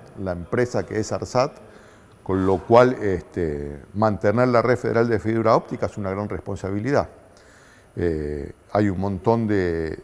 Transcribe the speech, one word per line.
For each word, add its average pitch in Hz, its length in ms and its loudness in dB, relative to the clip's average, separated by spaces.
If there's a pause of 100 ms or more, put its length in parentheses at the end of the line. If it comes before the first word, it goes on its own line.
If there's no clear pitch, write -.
(220)
la 92 120 -4
empresa 98 520 -2
que 101 140 -4
es 104 140 -4
arsat, 123 400 -2 (680)
con 95 220 0
lo 95 120 4
cual, 123 440 6
este, 78 800 -4 (140)
mantener 107 560 2
la 120 120 4
red 117 140 2
federal 117 320 0
de 113 120 0
fibra 110 360 2
óptica 143 300 -4
es - 120 -8
una 98 140 -6
gran 104 160 -4
responsabilidad. 101 800 -4 (880)
Eh, 76 560 -4 (220)
hay 104 160 2
un 90 100 -4
montón 101 480 0
de 87 560 0